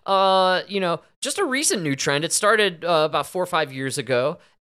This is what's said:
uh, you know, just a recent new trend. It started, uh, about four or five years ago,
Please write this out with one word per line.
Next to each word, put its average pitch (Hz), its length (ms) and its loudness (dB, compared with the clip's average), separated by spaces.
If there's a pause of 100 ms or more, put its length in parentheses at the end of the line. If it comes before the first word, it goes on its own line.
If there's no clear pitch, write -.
uh, 190 600 4
you 196 120 -6
know, 170 220 -2 (180)
just 294 200 -6
a 403 60 0
recent 254 360 -2
new 143 140 -2
trend. 143 280 -2
It 165 80 -4
started, 202 540 2
uh, 160 240 2
about 147 160 -2
four 180 160 -6
or 175 60 -4
five 156 260 -2
years 135 240 -6
ago, 131 400 0 (240)